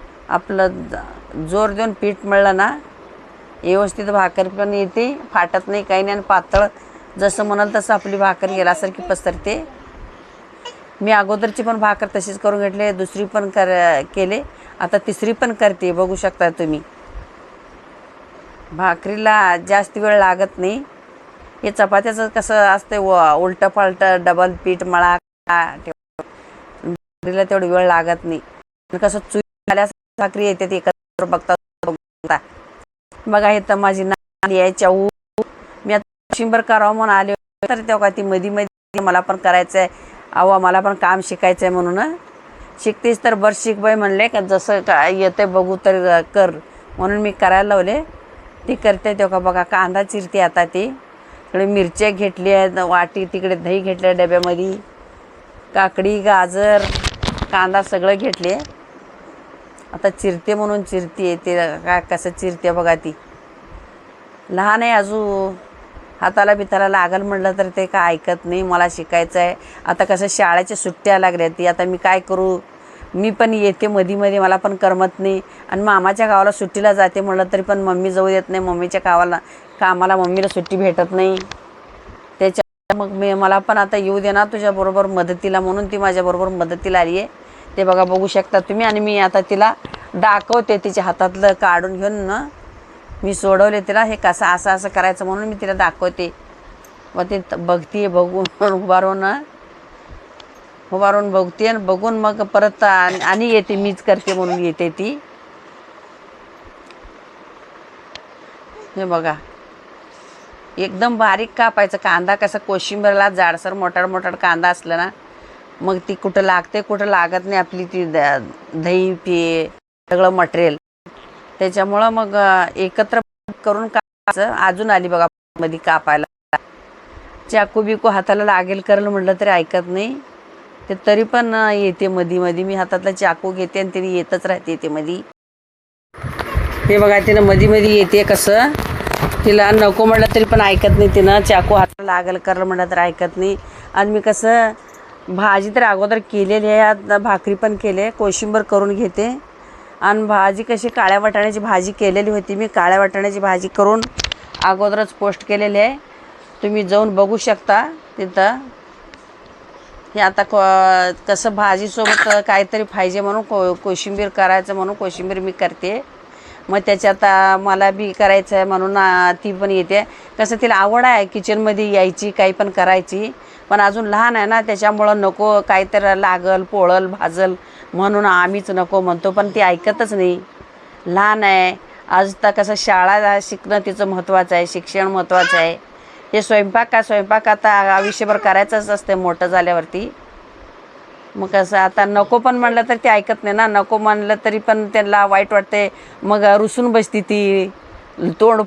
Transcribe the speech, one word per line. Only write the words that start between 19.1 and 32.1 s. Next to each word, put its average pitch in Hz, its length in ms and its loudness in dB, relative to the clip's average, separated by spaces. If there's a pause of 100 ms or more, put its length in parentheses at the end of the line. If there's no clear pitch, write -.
जास्त 196 400 0
वेळ 208 220 2
लागत 190 380 2
नाही. 208 260 -4 (800)
हे 208 80 -4
चपात्याचं 214 560 0
कसं 214 280 -2
असतं, 202 440 2
व-, 175 440 4
उलटं 185 240 0
पालटं 190 560 0
डबल 180 280 2 (140)
पीठ 180 180 -2
मळा, 175 340 2
का - 580 -4 (100)
ठेवा. - 380 -16 (600)
भाकरीला 180 600 -6
तेवढा 190 220 -2
वेळ 180 220 2
लागत 170 360 0
नाही. 165 160 -6 (180)
आणि - 400 -16
कसं 202 220 -2
चुई 208 220 -6 (300)
आल्यास 202 180 2 (300)
भाकरी 202 260 -2
येते, 190 240 -2
ती 196 60 -4
एकत्र - 500 -4
बघता, 175 300 -2 (320)
बघता. 160 500 -6 (920)